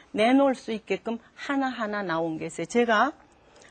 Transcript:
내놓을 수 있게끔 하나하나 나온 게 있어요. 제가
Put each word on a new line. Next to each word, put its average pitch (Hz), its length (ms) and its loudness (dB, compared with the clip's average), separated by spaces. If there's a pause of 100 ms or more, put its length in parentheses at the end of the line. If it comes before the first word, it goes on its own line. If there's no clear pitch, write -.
(120)
내놓을 254 440 4
수 - 160 -10
있게끔 220 480 -4 (160)
하나하나 247 640 -4
나온 165 380 -4
게 160 80 -8
있어요. 165 180 -8
제가 233 480 2 (580)